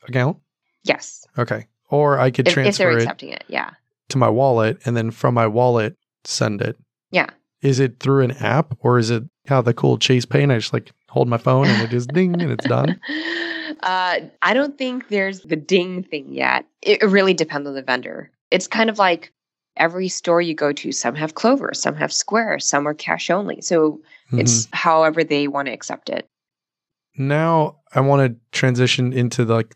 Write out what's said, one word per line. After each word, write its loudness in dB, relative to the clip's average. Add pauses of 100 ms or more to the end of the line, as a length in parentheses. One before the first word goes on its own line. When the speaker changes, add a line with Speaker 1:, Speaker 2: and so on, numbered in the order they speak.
Speaker 1:
account? 0 (460)
Speaker 2:
Yes. -6 (100)
Speaker 1:
Okay. -4 (240)
Or 2
I 2
could 0
Speaker 2:
If, 4
if -2
they're 0
Speaker 1:
transfer 2
it 2
Speaker 2:
accepting -6
it, -16
yeah. -6 (400)
Speaker 1:
to -2
my 6
wallet, 2
and 0
then -2
from 0
my 4
wallet, 0 (280)
send -4
it. -4 (340)
Speaker 2:
Yeah. 0 (320)
Speaker 1:
Is 2
it 0
through 4
an 0
app, 0
or 4
is 2
it -2 (220)
how 2
the 2
cool 2
Chase 2
Pay, 2
and 4
I 2
just, -6
like, -6 (180)
hold 2
my 0
phone, 2
and 2
it -4
just -4
ding, 0
and -2
it's -6
done? 0
Speaker 2:
<laughs> -10 (720)
Uh, -2 (220)
I 2
don't -2
think -6
there's -4
the -4
ding -2
thing -12
yet. -2 (180)
It, 2
it 2
really 4
depends -4
on -10
the -8
vendor. -6 (200)
It's 0
kind 0
of -6
like 0 (440)
every 0
store 0
you -2
go 0
to, -8
some -4
have -6
Clover, 0
some -4
have -2
Square, -2
some 0
are -4
cash -4
only. -2
So 0 (320)
it's 2
Speaker 1:
Mm-hmm. -12
Speaker 2:
however 2
they 0
wanna -4
accept -10
it. -6 (920)
Speaker 1:
Now 0 (180)
I 4
wanna 4 (180)
transition 2
into, 0
like, 0